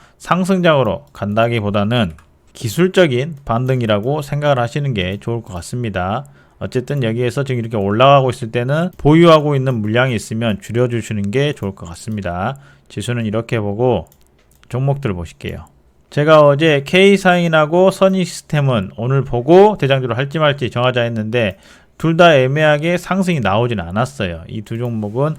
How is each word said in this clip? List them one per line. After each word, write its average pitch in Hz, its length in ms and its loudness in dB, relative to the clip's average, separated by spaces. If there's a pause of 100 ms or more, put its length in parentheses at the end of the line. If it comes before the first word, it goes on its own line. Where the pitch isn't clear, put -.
(180)
상승장으로 170 960 0
간다기보다는 104 1000 -2 (400)
기술적인 160 920 0
반등이라고 123 760 -2
생각을 143 380 -2
하시는 135 340 -4
게 95 260 -2
좋을 117 220 -6
것 - 140 -18
같습니다. 107 720 -6 (320)
어쨌든 127 460 -6
여기에서 120 400 -2
지금 131 160 -4
이렇게 113 160 -8
올라가고 127 540 4
있을 113 220 -8
때는 139 460 -2
보유하고 156 580 4
있는 131 260 -2
물량이 120 340 0
있으면 110 460 -4
줄여주시는 110 680 -4
게 143 220 0
좋을 98 220 -8
것 98 120 -18
같습니다. 92 680 -6 (320)
지수는 117 380 -6
이렇게 113 340 -4
보고 104 480 -2 (640)
종목들 135 440 -4
보실게요. 82 520 -12 (460)
제가 151 300 4
어제 143 440 4
K사인하고 180 1080 4
선희시스템은 165 1040 -2
오늘 127 280 -2
보고 170 540 4
대장주를 131 400 0
할지 143 220 -4
말지 139 300 0
정하자 123 320 0
했는데 110 560 -2 (400)
둘 160 200 0
다 170 180 8
애매하게 151 600 2
상승이 180 420 -2
나오진 107 400 0
않았어요. 90 680 -6
이 - 140 -10
두 113 160 -10
종목은 120 600 -4